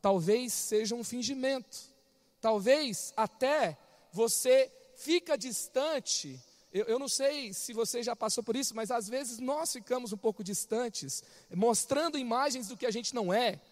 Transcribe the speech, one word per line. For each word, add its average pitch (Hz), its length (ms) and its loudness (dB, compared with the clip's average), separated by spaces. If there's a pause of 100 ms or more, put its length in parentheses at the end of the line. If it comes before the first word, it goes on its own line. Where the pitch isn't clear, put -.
Talvez 202 500 4
seja 220 420 0
um 240 100 -6
fingimento. 254 760 -4 (600)
Talvez 226 760 2
até 220 600 2 (340)
você 247 580 4 (280)
fica 320 400 0
distante. 254 1000 -4 (360)
Eu, 196 140 0
eu 226 120 2
não 277 80 -4
sei 269 460 -2
se - 180 -8
você 226 320 -2
já - 140 -4
passou 214 260 -2
por 233 140 -2
isso, 247 180 -2
mas 220 160 -4
às 233 160 -2
vezes 240 320 -4
nós 294 320 -2
ficamos 247 400 -4
um 214 60 -6
pouco 220 260 -2
distantes, 208 800 -4 (320)
mostrando 277 640 2
imagens 247 500 0
do 220 80 -10
que 247 100 -6
a 226 60 2
gente 233 240 -4
não 190 180 0
é 220 280 2 (100)